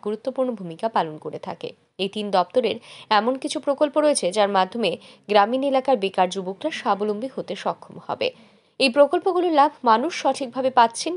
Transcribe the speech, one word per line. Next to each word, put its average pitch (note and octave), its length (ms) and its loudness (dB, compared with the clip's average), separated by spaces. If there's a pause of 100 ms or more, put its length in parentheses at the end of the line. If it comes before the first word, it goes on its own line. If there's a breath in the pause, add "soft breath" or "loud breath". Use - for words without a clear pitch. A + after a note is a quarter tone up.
গুরুত্বপূর্ণ B3 480 -4
ভূমিকা F#3 360 -8
পালন F3 300 -2
করে D3+ 200 -10
থাকে। - 300 -12 (300)
এই G3 100 -2
তিন G#3 220 -8
দপ্তরের G3+ 460 0 (340 loud breath)
এমন A3 320 2
কিছু D4+ 180 -4
প্রকল্প C4+ 380 0
রয়েছে, D4+ 340 2
যার G3+ 240 2
মাধ্যমে F#3+ 340 0 (380 loud breath)
গ্রামীণ G#3 340 4
এলাকার C4+ 340 2
বেকার F#3+ 340 0
যুবকরা F#3+ 400 -6
স্বাবলম্বী G#3+ 640 -4
হতে - 220 -8
সক্ষম - 400 -8 (100)
হবে। - 220 -2 (520 soft breath)
এই C4 100 2
প্রকল্পগুলোর E4+ 680 2
লাভ D4 100 4 (140)
মানুষ A#3+ 280 2 (100)
সঠিকভাবে C4 480 -2
পাচ্ছেন B3 460 2